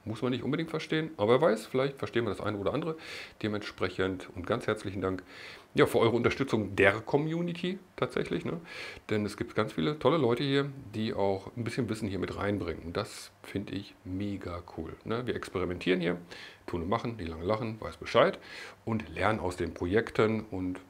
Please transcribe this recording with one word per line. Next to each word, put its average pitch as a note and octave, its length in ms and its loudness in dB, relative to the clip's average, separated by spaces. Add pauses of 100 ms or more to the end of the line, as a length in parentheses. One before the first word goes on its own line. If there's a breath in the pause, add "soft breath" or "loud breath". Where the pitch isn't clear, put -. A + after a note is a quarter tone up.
muss A2 160 -4
man B2 100 2
nicht A#2 120 -2
unbedingt E3 260 -2
verstehen, D#3+ 480 0
aber G#2+ 160 6
wer D3+ 160 8
weiß, A3 160 0
vielleicht C#3 320 0
verstehen A2+ 260 0
wir G#2+ 60 0
das F#2 100 -2
eine G#2+ 180 -2
oder F#2+ 140 0
andere. D#3+ 240 -2 (460 loud breath)
Dementsprechend F#2+ 960 -2
und F2 100 -6
ganz B2 220 0
herzlichen G2+ 340 -2
Dank, F#2 220 0 (500 loud breath)
ja, C#3 140 8
für - 100 2
eure A2+ 180 6
Unterstützung A#2 600 2
der A2 260 8
Community E3+ 800 -2 (160)
tatsächlich, - 500 -2
ne? E3+ 160 -4 (480 loud breath)
Denn G#2+ 160 2
es G2+ 100 -4
gibt - 200 -6
ganz - 180 0
viele D3+ 240 0
tolle D3+ 200 4
Leute B2 260 4
hier, C#3 260 2 (240)
die A2 220 -2
auch G2 420 0
ein A#2+ 60 -2
bisschen A2+ 260 -2
Wissen A2 180 -2
hier F#2+ 120 -2
mit F2+ 180 -4
reinbringen. F2+ 460 -2
Und E2 120 -8
das - 360 -6 (100)
finde - 320 -6
ich G2+ 220 -8 (100)
mega F#2+ 560 -6 (160)
cool, D#2+ 260 -8
ne? A#2 220 -4
Wir G2 100 -2
experimentieren F2+ 640 0
hier, F3 180 0 (500 loud breath)
tun E2+ 160 -4
und F2+ 60 -4
machen, A#2 280 0
die E2+ 80 -8
lange E2 180 -8
lachen, A2 380 -2
weiß - 160 -8
Bescheid D#3+ 400 4 (480 loud breath)
und A2 240 -2
lernen F#2 300 2
aus F2 180 -2
den E2 160 -2
Projekten G#2+ 800 2
und F#2 280 -2 (100)